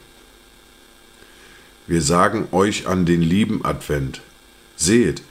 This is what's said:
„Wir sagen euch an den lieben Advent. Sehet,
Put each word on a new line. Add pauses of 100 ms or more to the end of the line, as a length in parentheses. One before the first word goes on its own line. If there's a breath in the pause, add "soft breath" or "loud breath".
(1900 loud breath)
„Wir
sagen
euch
an
den
lieben
Advent. (560)
Sehet,